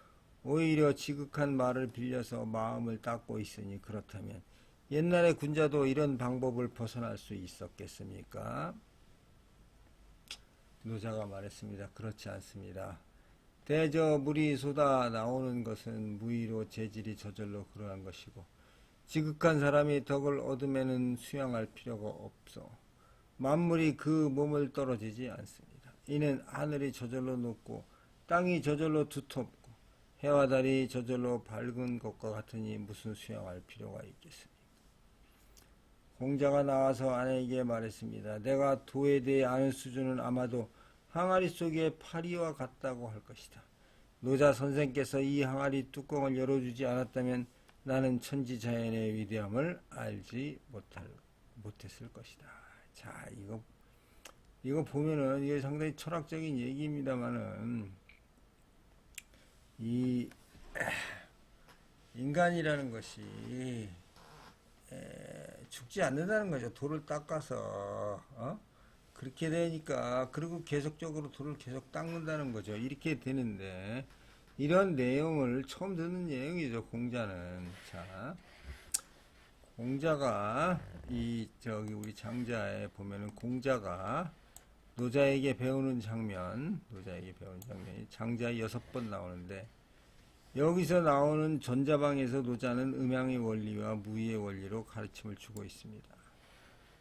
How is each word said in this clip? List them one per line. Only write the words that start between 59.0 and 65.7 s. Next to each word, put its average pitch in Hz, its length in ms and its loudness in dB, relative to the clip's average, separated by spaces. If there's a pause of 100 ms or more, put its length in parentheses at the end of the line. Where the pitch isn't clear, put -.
이 123 520 0 (1800)
인간이라는 147 800 2
것이, 110 1000 -8 (1000)
에, - 800 -14
죽지 170 340 -2